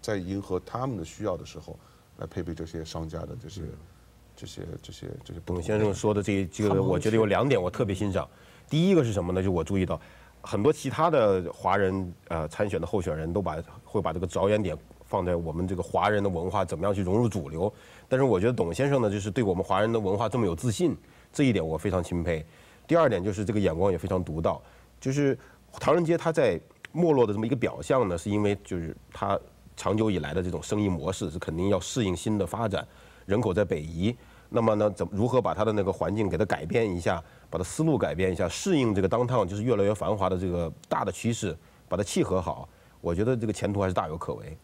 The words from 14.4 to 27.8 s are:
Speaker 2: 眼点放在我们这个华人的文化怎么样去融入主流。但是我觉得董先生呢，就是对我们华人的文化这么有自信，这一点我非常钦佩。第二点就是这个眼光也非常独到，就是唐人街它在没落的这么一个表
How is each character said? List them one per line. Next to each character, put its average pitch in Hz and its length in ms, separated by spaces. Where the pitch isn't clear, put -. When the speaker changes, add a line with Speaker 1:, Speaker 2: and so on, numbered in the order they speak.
Speaker 2:
眼 107 140
点 85 120
放 95 220
在 90 100
我 82 160
们 90 160
这 95 80
个 87 60
华 92 260
人 104 140
的 101 60
文 87 220
化 98 140
怎 85 140
么 78 80
样 104 80
去 101 80
融 95 160
入 120 100
主 85 220
流。 87 200
但 131 100
是 135 60
我 107 160
觉 101 60
得 123 60
董 92 200
先 135 160
生 139 140
呢， 107 80
就 101 100
是 104 100
对 117 140
我 98 80
们 90 100
华 95 200
人 113 100
的 113 80
文 98 160
化 113 100
这 110 120
么 113 80
有 82 100
自 117 160
信， 139 240
这 - 140
一 131 80
点 85 140
我 80 100
非 98 140
常 92 120
钦 85 220
佩。 80 180
第 160 100
二 156 140
点 92 120
就 104 80
是 101 140
这 101 80
个 104 80
眼 87 160
光 95 160
也 87 60
非 95 100
常 92 160
独 80 160
到， 82 220
就 135 140
是 139 260
唐 - 220
人 180 80
街 170 140
它 165 160
在 123 260
没 165 200
落 127 140
的 104 80
这 101 40
么 110 60
一 113 60
个 131 60
表 - 260